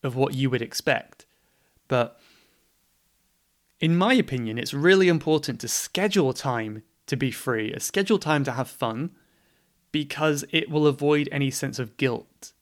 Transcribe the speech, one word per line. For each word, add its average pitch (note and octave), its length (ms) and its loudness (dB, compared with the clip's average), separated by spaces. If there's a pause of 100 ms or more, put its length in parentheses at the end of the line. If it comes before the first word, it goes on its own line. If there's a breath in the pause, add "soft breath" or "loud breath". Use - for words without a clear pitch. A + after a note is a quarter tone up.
of B2+ 120 -2
what C3 180 2
you C3 160 0
would B2 120 0
expect. - 640 -4 (600)
But A#2+ 320 0 (1600 soft breath)
in E3 180 2
my G3+ 160 4
opinion, B2 440 0
it's - 160 -6
really F3+ 360 4
important D#3 520 0
to A#2+ 60 -8
schedule F#3 680 0
time A2 500 -4 (220)
to C#3 120 -4
be C3 140 0
free, A2+ 420 -4
a A2 80 -10
schedule G3 360 0
time D3+ 280 0
to C3 80 -4
have B2 160 -4
fun, B2 420 -6 (800 soft breath)
because D3+ 600 -2
it D#3+ 180 0
will D3+ 180 4
avoid C#3+ 440 2
any C#3 200 -2
sense C3 280 -6
of A#2 180 -8
guilt. - 640 -4